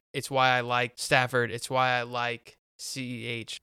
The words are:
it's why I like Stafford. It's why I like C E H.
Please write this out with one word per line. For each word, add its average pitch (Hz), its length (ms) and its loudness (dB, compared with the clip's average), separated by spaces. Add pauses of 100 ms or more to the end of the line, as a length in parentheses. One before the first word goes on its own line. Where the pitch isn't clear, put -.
(120)
it's 139 200 -6
why 131 180 4
I 127 120 4
like 123 340 -2
Stafford. 123 560 2
It's - 180 -8
why 127 220 2
I 123 100 2
like 120 560 -6 (220)
C - 240 -8
E 120 240 -8
H. 117 360 -8